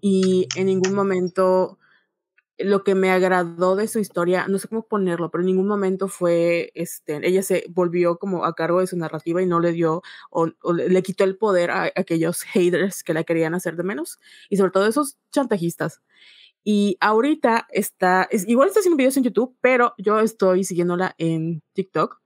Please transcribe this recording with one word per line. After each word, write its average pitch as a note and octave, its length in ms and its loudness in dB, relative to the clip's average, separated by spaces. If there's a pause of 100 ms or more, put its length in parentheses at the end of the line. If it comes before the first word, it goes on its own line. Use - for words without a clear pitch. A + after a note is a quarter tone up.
Y F#3 540 2
en F#3+ 120 -2
ningún F#3+ 280 0
momento, F#3 800 0 (800)
lo G3 280 0
que G3 100 2
me F#3+ 160 2
agradó F#3 640 2
de G#3 120 -2
su A3+ 120 -4
historia, F3+ 480 -2
no G3 120 -2
sé - 100 -12
cómo A3 180 -8
ponerlo, F3 420 -2
pero E3 120 -4
en F3+ 60 0
ningún F#3 200 2
momento F#3+ 400 -2
fue, E3+ 680 0
este, - 540 -8
ella F#3+ 160 2
se F#3 260 -2
volvió F3 480 0
como F#3 280 -4
a E3 100 -2
cargo E3 240 0
de F#3 80 0
su F#3 100 -8
narrativa E3 440 -4
y F#3+ 40 0
no E3+ 140 2
le E3+ 140 0
dio, E3 300 -2 (260)
o, E3 180 0 (140)
o F3 120 -2
le, E3 160 -2
le F#3 140 4
quitó F#3+ 220 -2
el F#3+ 120 -2
poder F3+ 340 0
a, F#3 140 -2
a - 120 -2
aquellos E3 460 -2
haters F3+ 600 0
que E3+ 100 -4
la D#3+ 120 -2
querían E3 300 0
hacer F3+ 200 -6
de E3+ 80 -6
menos, B3 360 -8 (300)
y G3+ 80 -2
sobre F#3+ 140 2
todo G3 160 2
esos C#4 300 -2 (140)
chantajistas. E3+ 720 -2 (640)
Y G3+ 380 0
ahorita A3+ 680 2
está, F#3 600 0
es, G3 160 -2
igual B3+ 220 4
está G4 100 2
haciendo F4+ 180 2
videos C4 200 2
en C4+ 60 2
YouTube, A#3+ 380 0
pero B3 360 4
yo G#3 220 0
estoy G3 440 2
siguiéndola F3 540 -2
en E3 440 -2 (120)
TikTok - 520 -4